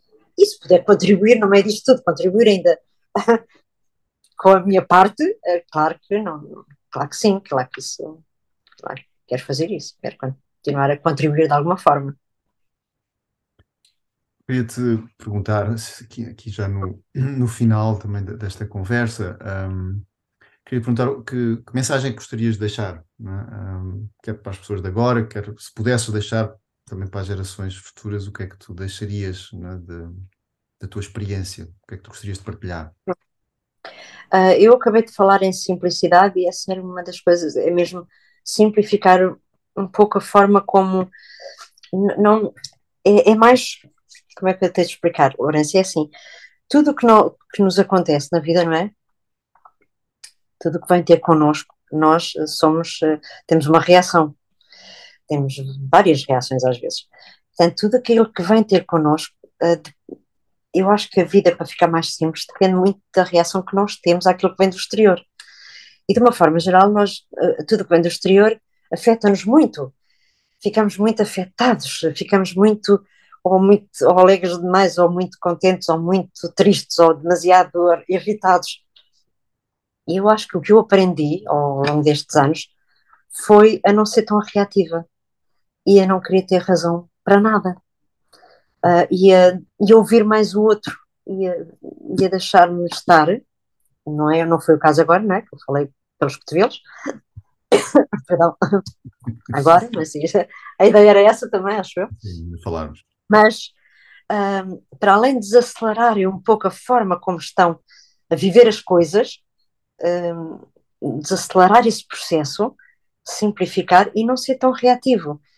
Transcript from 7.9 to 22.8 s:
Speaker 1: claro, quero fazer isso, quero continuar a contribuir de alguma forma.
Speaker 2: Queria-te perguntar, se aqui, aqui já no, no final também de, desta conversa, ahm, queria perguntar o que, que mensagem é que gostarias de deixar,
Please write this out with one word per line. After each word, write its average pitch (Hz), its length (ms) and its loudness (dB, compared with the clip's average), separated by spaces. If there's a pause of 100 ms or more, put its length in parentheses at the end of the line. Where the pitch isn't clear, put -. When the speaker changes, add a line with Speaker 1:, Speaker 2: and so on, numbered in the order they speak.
Speaker 1:
claro, - 200 -14 (260)
quero 127 180 -8
fazer 156 260 -6
isso, - 300 -12
quero - 160 -12
continuar 139 760 -6
a 147 60 -4
contribuir 151 500 -2
de 147 60 -2
alguma 160 240 -2
forma. 139 400 -2 (2250)
Speaker 2:
Queria-te 123 360 -6 (360)
perguntar, 104 640 -4
se - 240 -18
aqui, 117 220 -16
aqui - 240 -18
já 101 180 -8
no, 95 340 -8 (140)
no 135 320 -4
final 110 500 -2
também 101 280 -10
de, 95 100 -14
desta 107 320 -12
conversa, 110 760 -6
ahm, 95 600 -10 (640)
queria 123 180 -6
perguntar 123 260 -2
o 135 140 -10
que, 120 340 -6
que - 180 -18
mensagem 131 340 -4
é - 40 -6
que 110 60 -16
gostarias 110 360 -6
de 98 60 -10
deixar, 101 420 -8 (160)